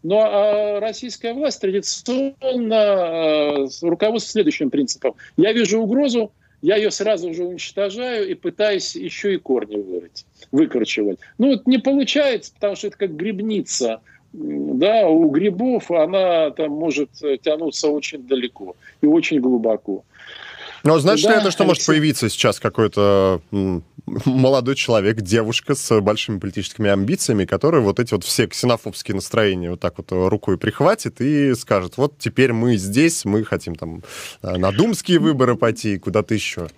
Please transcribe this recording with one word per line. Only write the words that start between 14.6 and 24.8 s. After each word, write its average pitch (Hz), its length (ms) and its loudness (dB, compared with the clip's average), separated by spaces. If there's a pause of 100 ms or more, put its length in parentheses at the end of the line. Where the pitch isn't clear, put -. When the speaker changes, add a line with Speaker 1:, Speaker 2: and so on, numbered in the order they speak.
Speaker 1:
да, 202 300 4
у 160 220 6
грибов, 196 600 0
она 170 600 2
там 156 220 -4
может, 147 360 -2 (140)
э, 143 160 -2
тянуться 156 500 -2
очень 147 380 -4
далеко 120 500 -4 (240)
и 151 60 2
очень 160 340 4
глубоко. 110 640 0 (800)
Speaker 2:
Но 156 160 6
значит 202 280 2
ли 226 60 6
Speaker 1:
Да, 214 60 4
Speaker 2:
это, 202 100 0
что 190 140 0
может 180 160 4
Speaker 1:
Алексей. - 120 0
Speaker 2:
появиться 151 360 2
сейчас - 320 0
какое-то, 98 800 2 (100)
м, 95 320 -2 (420)
молодой 131 520 4
человек, 110 440 0